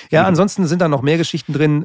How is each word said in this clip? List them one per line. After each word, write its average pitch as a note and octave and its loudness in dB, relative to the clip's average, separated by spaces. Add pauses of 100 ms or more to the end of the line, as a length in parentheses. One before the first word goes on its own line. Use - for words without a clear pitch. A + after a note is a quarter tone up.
(100)
ja, D#3 2
ansonsten F#3 0
sind F3 -2
da E3 2
noch C#3+ 0
mehr D3 0
Geschichten D#3 -4
drin. D3+ 0